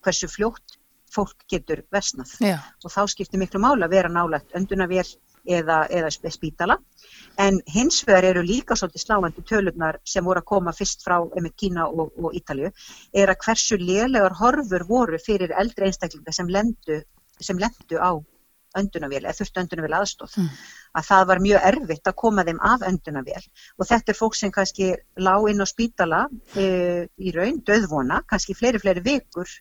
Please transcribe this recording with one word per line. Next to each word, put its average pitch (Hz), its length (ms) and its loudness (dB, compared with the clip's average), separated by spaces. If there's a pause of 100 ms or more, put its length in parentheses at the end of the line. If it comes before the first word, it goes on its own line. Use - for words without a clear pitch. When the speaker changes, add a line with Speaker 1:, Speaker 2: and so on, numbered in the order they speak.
Speaker 1:
hversu 180 240 -2
fljótt - 480 -6 (360)
fólk - 340 -4
getur 160 400 -6
versnað. 139 520 -6
Speaker 2:
Já. 196 200 0 (240)
Speaker 1:
Og 165 100 -14
þá 196 160 0
skiptir 190 320 -6
miklu 190 180 -4
máli 233 240 4
að 170 140 2
vera 180 160 2
nálægt 170 420 -2
öndunarvél 185 540 -2 (380)
eða, 160 400 2
eða 165 260 -2
sp-, - 180 -8
spítala. 170 460 -2 (640)
En 196 260 4
hins 220 400 0
vegar 185 200 6
eru 180 200 4
líka 226 320 0
svolítið - 300 -6
sláandi 185 360 0
tölurnar 170 600 0
sem - 200 -4
voru 180 200 0
að - 20 -20
koma 180 280 0
fyrst - 300 -6
frá 180 220 0
einmitt 170 320 -8
Kína 175 320 -2
og, 160 260 -4
og 165 220 -6
Ítalíu, 147 320 -6 (400)
er 196 240 4
að 185 80 -2
hversu - 400 0
lélegar 196 560 2
horfur 214 500 2
voru 214 320 0
fyrir 185 320 -2
eldri 196 380 0
einstaklinga 170 440 -6
sem 175 160 -4
lentu, 196 520 -2 (400)
sem 185 180 -4
lentu 208 380 -4
á 180 160 2 (600)
öndunarvél 160 500 -4
eða 160 100 -6
þurftu - 300 -6
öndunarvél 160 320 -4
aðstoð. - 400 -6
Speaker 2:
Mm. 175 140 0 (440)
Speaker 1:
Að 160 140 -4
það 190 180 8
var 185 140 4
mjög 196 260 6
erfitt 196 400 0
að 190 100 -2
koma 214 300 2
þeim 165 160 -4
af 233 240 2
öndunarvél 160 560 -6 (300)
og - 160 -4
þetta 226 240 2
er - 80 -4
fólk 220 160 0
sem 196 160 -2
kannski 190 400 0 (220)
lá 185 200 2 (140)
inn 208 100 0
á 196 80 0
spítala, 185 540 0 (320)
eh, 180 640 0
í 185 180 -6
raun 214 300 -2
dauðvona, 165 640 2
kannski - 280 -4
fleiri, 233 240 0
fleiri 185 240 0
vikur 214 460 -4 (120)